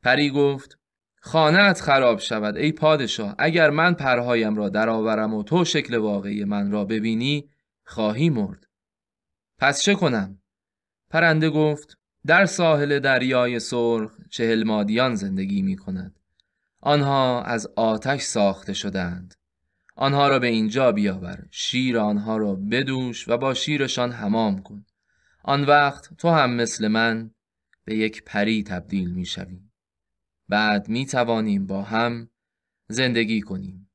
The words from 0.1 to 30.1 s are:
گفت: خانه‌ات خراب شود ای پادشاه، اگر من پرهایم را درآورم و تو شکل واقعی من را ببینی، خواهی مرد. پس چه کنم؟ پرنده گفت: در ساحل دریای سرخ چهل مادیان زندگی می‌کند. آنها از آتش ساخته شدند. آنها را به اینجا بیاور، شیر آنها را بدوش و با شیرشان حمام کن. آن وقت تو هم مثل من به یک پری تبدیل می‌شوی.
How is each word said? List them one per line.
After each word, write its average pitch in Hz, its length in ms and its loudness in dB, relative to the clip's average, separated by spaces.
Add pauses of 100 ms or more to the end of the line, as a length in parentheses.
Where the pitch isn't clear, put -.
گفت: 139 480 -2 (440)
خانه‌ات 170 580 4
خراب 127 380 4
شود 107 380 -4
ای 151 160 0
پادشاه، 135 680 0
اگر 160 320 4
من 165 240 2
پرهایم 120 640 0
را 104 120 -2
درآورم 110 680 0
و 104 80 -4
تو 165 220 2
شکل 135 300 -2
واقعی 104 500 -2
من 101 260 -2
را 104 140 0
ببینی، 113 640 -2 (340)
خواهی 117 460 0
مرد. 101 360 -4 (920)
پس 139 240 0
چه 202 120 4
کنم؟ 117 480 -2 (680)
پرنده 160 400 4
گفت: 151 480 -2 (280)
در 175 200 6
ساحل 147 520 2
دریای 127 600 2
سرخ 117 540 -2 (180)
چهل 113 340 0
مادیان 110 500 0
زندگی 98 480 -4
می‌کند. 95 580 -6 (600)
آنها 139 640 2
از 113 240 -4 (100)
آتش 113 440 0
ساخته 101 520 -2
شدند. 92 640 -6 (600)
آنها 139 320 2
را 135 100 4
به 123 80 0
اینجا 113 460 2
بیاور، 95 580 -4
شیر 123 480 -2
آنها 107 380 0
را 104 180 -2
بدوش 123 720 -4
و 117 80 2
با 131 180 -2
شیرشان 131 580 -2
حمام 107 500 -2
کن. - 220 -18 (580)
آن 143 220 0
وقت 143 540 2
تو 165 100 0
هم 139 260 4
مثل 113 340 -2
من 113 420 0 (540)
به 110 120 -4
یک 110 280 -4
پری 107 380 0
تبدیل 92 480 -4
می‌شوی. 90 500 -8 (880)